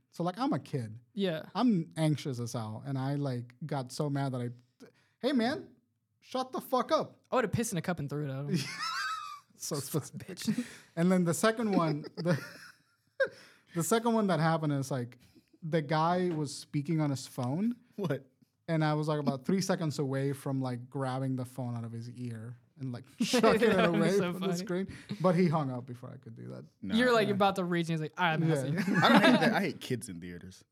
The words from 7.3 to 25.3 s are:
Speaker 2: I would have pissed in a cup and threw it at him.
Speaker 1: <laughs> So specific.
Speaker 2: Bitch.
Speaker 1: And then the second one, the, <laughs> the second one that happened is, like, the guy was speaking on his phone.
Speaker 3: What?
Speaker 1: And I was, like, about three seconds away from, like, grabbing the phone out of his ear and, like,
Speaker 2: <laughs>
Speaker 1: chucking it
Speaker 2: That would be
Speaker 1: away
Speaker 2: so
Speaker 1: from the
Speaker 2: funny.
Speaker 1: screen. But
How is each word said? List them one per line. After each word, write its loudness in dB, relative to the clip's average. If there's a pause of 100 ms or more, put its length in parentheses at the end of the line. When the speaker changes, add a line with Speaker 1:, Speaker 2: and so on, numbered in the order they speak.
Speaker 2:
I 2
would 4
have -2
pissed 0
in -2
a -4
cup -2
and -4
threw -4
it -4
at -6 (120)
him. 2
Speaker 1:
<laughs> -8 (960)
So -4
specific. -6
Speaker 2:
Bitch. -4 (320)
Speaker 1:
And 4
then 4
the 2
second 2
one, 2 (120)
the, 0
<laughs> -10
the -2
second 2
one 2
that 2
happened 2
is, -2
like, -6 (440)
the 0
guy 2
was -4
speaking -2
on 2
his -4
phone. -2 (200)
Speaker 3:
What? -4 (480)
Speaker 1:
And 4
I 4
was, -2
like, 0
about -2
three 2
seconds -2
away 0
from, -4
like, -6
grabbing -2
the -4
phone -6
out -6
of -10
his -10
ear -10 (240)
and, -6
like, -10
Speaker 2:
<laughs> -2
Speaker 1:
chucking 6
it 6
Speaker 2:
That 6
would 2
be 4
Speaker 1:
away 4
Speaker 2:
so 0
Speaker 1:
from -6
the -2
Speaker 2:
funny. 0
Speaker 1:
screen. -2 (340)
But 4